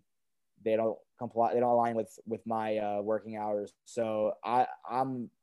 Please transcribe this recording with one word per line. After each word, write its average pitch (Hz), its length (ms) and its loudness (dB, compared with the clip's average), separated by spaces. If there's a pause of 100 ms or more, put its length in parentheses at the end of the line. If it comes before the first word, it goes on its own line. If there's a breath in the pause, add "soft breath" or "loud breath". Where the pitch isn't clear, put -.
(640)
they 110 120 2
don't 110 220 2 (200)
comply, 117 360 0
they 120 60 4
don't 123 120 4
align 117 240 4
with, 110 320 -4
with 110 180 -6
my, 110 320 -2
uh, 104 240 -2
working 110 360 -2
hours. 104 360 -2 (120)
So 107 480 0 (100)
I, 120 240 4 (200)
I'm, 127 420 -2 (140)